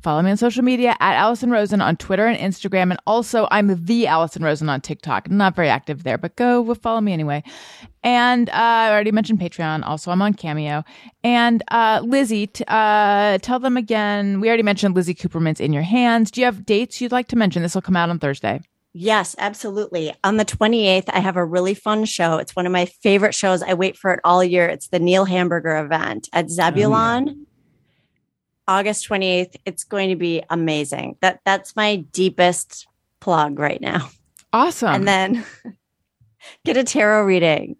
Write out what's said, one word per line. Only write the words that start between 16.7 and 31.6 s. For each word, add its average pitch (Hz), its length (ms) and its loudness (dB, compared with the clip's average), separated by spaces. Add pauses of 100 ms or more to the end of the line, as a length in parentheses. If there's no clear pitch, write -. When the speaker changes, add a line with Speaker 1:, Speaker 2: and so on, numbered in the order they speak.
Speaker 1:
you'd 247 120 -4
like 247 160 -2
to 240 80 -2
mention? 185 260 2
This 175 140 -4
will 190 60 -2
come 185 140 -2
out 170 140 0
on 170 80 -4
Thursday. 139 420 -4 (320)
Speaker 2:
Yes, 190 460 -2
absolutely. 196 760 -6 (120)
On 202 120 2
the 214 80 2
twenty-eighth, 208 680 2
I 185 80 2
have 190 160 -2
a 175 80 0
really 180 300 -2
fun 214 320 -2
show. 165 320 0
It's - 180 -8
one 180 100 -2
of 180 60 -2
my 180 140 2
favorite 202 500 2
shows. 185 260 0
I 185 120 -2
wait 185 220 -2
for 190 160 -2
it 190 120 0
all 180 180 6
year. 180 240 2
It's 160 220 -6
the 180 100 -2
Neil 180 280 4
Hamburger 170 500 -2
event 151 560 -4
at 165 180 -2
Zebulon. 220 800 0
Speaker 3:
Oh, 285 40 -8
yeah. - 20 -14 (1300)
Speaker 2:
August 202 380 0
twenty-eighth. 185 600 -2
It's 185 200 -10
going 196 260 -2
to 185 60 0
be 165 340 -2
amazing. 151 680 -4
That, 185 240 0
that's 196 320 -2